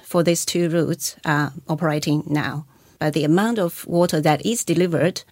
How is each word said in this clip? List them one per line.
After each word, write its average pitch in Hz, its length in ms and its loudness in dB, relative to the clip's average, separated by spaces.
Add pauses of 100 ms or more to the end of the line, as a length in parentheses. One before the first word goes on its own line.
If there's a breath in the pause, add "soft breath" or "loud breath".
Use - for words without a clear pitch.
for 175 180 0
these 170 220 2
two 175 240 0
routes 156 560 -2
are 147 300 0 (160)
operating 151 560 0
now. 147 400 -4 (320 soft breath)
But 156 160 0
the 151 100 0
amount 208 340 2
of 175 280 -4
water 170 340 2
that 151 240 2
is 233 180 -2
delivered 170 680 0